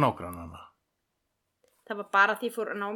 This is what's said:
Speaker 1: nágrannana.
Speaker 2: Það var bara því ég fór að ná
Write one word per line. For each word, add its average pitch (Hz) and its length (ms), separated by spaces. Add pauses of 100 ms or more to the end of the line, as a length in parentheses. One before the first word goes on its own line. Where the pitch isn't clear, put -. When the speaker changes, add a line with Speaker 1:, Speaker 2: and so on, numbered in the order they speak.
Speaker 1:
nágrannana. 87 560 (1300)
Speaker 2:
Það 208 160
var - 80
bara 202 240
því 233 160
ég - 80
fór 202 160
að 202 80
ná 202 120